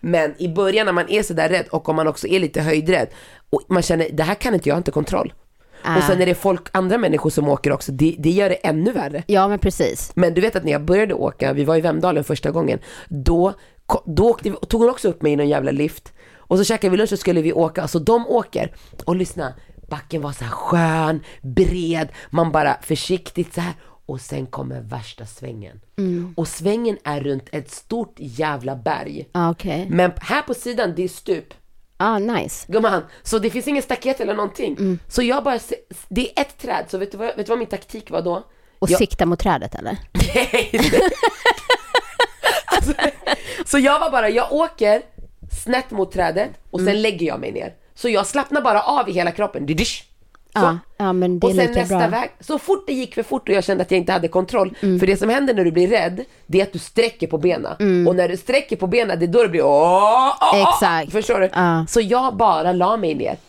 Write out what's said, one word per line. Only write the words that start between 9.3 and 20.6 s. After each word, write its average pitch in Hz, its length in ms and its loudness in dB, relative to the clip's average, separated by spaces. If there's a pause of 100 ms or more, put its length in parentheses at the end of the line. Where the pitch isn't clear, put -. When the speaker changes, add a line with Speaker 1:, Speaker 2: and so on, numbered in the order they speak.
Speaker 2:
men 202 120 0
precis. 156 560 -2
Speaker 1:
Men - 180 2
du 175 80 2
vet 220 140 0
att 180 80 -2
när 156 80 0
jag 147 140 -2
började 196 280 2
åka, - 400 -2
vi 143 100 0
var 160 120 4
i 160 60 4
Vemdalen 160 420 0
första 151 280 -2
gången, 160 280 -2 (300)
då 170 440 2 (320)
ko-, - 200 0
då 180 240 4
åkte 226 200 0
vi, 190 60 -4 (120)
tog 233 140 2
hon 233 80 6
också 247 200 0
upp 165 120 -4
mig 151 120 2
i - 20 2
någon 147 140 2
jävla 139 220 0
lift. 147 420 -4 (240)
Och - 200 0
så 202 60 4
käkade 214 280 0
vi 180 60 2
lunch 214 160 0
och 196 60 -4
skulle 165 220 2
vi 160 120 0
åka. 165 280 0
Alltså, 160 180 -2
de 226 280 2
åker. - 480 -2 (300)
Och 170 100 0
lyssna, 170 380 -6 (360)
backen 151 320 -8
var 143 100 -6
så 131 120 -10
här 113 80 -8
skön, 160 720 0 (180)